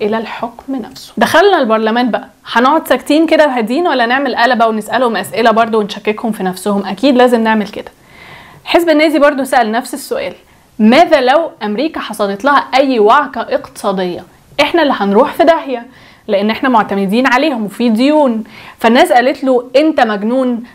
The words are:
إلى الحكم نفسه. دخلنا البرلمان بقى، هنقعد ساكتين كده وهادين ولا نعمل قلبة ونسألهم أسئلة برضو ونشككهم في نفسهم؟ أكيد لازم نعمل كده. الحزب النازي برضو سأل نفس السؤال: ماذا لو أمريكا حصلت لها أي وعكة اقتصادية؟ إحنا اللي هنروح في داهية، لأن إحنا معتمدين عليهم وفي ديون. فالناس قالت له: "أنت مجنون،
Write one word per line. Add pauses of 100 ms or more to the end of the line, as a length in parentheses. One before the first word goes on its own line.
إلى
الحكم
نفسه.
دخلنا
البرلمان
بقى، (240)
هنقعد
ساكتين
كده
وهادين
ولا
نعمل
قلبة
ونسألهم
أسئلة
برضو
ونشككهم
في
نفسهم؟
أكيد
لازم
نعمل
كده. (720)
الحزب
النازي
برضو
سأل
نفس
السؤال: (460)
ماذا
لو (120)
أمريكا
حصلت
لها (100)
أي
وعكة
اقتصادية؟ (360)
إحنا
اللي
هنروح
في
داهية، (420)
لأن
إحنا
معتمدين
عليهم
وفي
ديون. (340)
فالناس
قالت
له: (120)
"أنت
مجنون، (120)